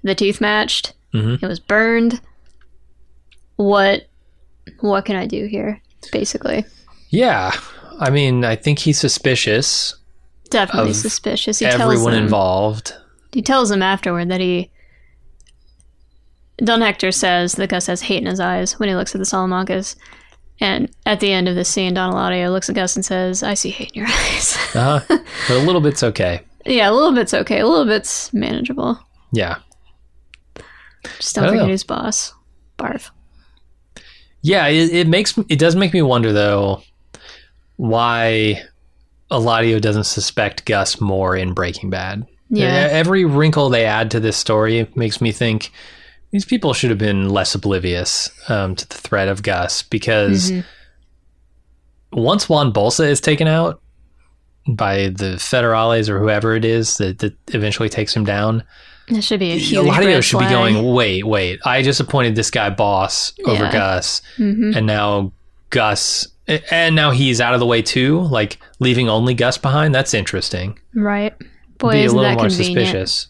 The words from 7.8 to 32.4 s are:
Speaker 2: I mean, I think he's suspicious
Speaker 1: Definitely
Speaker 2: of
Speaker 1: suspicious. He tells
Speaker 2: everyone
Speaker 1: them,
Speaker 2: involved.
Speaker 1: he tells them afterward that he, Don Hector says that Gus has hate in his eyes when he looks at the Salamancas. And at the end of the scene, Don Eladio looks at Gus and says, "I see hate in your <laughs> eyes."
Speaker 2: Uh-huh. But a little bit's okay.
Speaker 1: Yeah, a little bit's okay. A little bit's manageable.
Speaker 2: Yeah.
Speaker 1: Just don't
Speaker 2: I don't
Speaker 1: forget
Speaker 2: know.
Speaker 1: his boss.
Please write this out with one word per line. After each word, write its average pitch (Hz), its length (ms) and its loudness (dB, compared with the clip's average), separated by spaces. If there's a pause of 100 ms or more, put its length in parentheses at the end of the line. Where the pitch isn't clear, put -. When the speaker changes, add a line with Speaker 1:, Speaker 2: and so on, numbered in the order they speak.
Speaker 2:
I 135 120 0
mean, 127 340 2
I 110 100 0
think 147 240 0
he's 151 200 0
suspicious - 960 0 (540)
Speaker 1:
Definitely 214 420 0
Speaker 2:
of 202 40 -4
Speaker 1:
suspicious. - 640 -4
He 151 60 -2
tells 123 160 2
Speaker 2:
everyone 120 320 2
Speaker 1:
them, 110 100 2
Speaker 2:
involved. 104 720 0 (400)
Speaker 1:
he - 80 -2
tells 262 280 2
them 196 140 0
afterward 180 460 -2
that 185 120 -2
he, 180 300 -2 (1900)
Don 233 240 2
Hector 202 300 0
says 180 420 0
that 196 160 -4
Gus 180 180 -2
has 180 140 -4
hate 190 200 -4
in 185 60 -4
his 185 120 -4
eyes 180 400 -4
when 208 100 -2
he 190 60 -2
looks 180 200 -6
at 196 40 -4
the 190 60 -4
Salamancas. 185 720 -4 (640)
And - 320 -2 (160)
at 208 120 0
the 202 120 0
end 185 160 0
of 180 80 -2
the 180 100 -2
scene, 185 300 -2
Don 185 180 -2
Eladio 180 380 -2
looks 185 180 -4
at 196 60 -4
Gus 185 200 -2
and 190 80 -4
says, 185 380 -4
"I 202 140 -4
see 196 160 -4
hate - 220 -12
in 208 100 -10
your 220 40 -6
<laughs> - 20 -4
eyes." - 460 -2 (200)
Speaker 2:
Uh-huh. 135 320 2
But - 500 -2
a - 80 4
little 180 160 2
bit's 143 220 0
okay. 90 380 -2 (240)
Speaker 1:
Yeah, 226 240 2
a 220 40 4
little 294 200 4
bit's 240 200 0
okay. - 260 0
A 220 80 2
little 302 180 2
bit's - 460 -2
manageable. 233 680 -4 (320)
Speaker 2:
Yeah. 92 260 -2 (1600)
Speaker 1:
Just - 180 -8
don't 202 100 2
Speaker 2:
I - 20 4
don't 202 80 4
Speaker 1:
forget 208 120 2
Speaker 2:
know. 190 40 0
Speaker 1:
his 190 120 -2
boss. - 500 -6 (440)